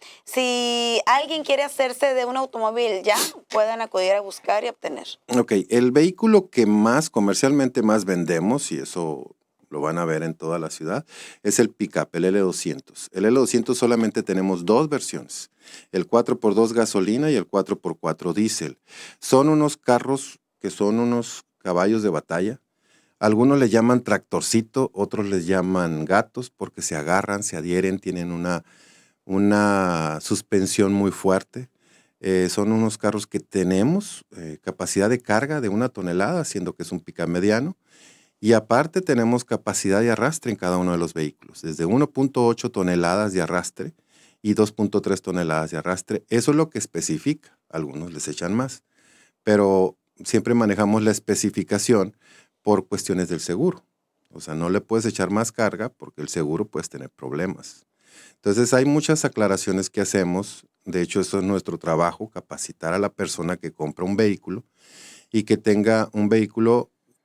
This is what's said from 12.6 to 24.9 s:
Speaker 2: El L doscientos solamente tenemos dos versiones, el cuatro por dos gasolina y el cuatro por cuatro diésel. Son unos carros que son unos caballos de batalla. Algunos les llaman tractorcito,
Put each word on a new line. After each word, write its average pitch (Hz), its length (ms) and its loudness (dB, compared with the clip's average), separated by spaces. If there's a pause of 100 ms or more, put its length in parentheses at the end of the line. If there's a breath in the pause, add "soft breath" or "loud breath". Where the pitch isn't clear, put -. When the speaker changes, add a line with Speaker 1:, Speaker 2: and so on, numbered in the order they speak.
Speaker 2:
El 95 120 0
L 123 140 4
doscientos 123 380 0
solamente 117 460 2
tenemos 92 420 -2
dos 123 240 2
versiones, - 600 -8 (400 loud breath)
el 92 160 -2
cuatro 117 320 2
por 104 160 2
dos 113 180 4
gasolina 113 560 0
y 147 60 2
el 92 100 0
cuatro 98 320 -2
por 82 220 -8
cuatro 82 340 -4
diésel. 92 460 -4 (400 loud breath)
Son 135 280 6
unos 151 300 2
carros 127 640 0 (200)
que 98 120 -6
son 107 280 0
unos 120 460 -4 (140)
caballos 101 420 2
de 104 80 0
batalla. 90 500 -4 (600)
Algunos 117 380 4
les 123 140 4
llaman 117 320 4
tractorcito, 113 920 -2